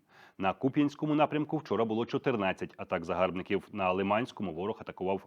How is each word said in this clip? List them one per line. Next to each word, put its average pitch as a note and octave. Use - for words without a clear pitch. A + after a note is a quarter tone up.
На F#2+
Куп'янському D3
напрямку D3+
вчора A#2
було A2+
чотирнадцять G2+
атак F#2
загарбників. F2+
На F#2+
Лиманському G2
ворог F#2
атакував F#2+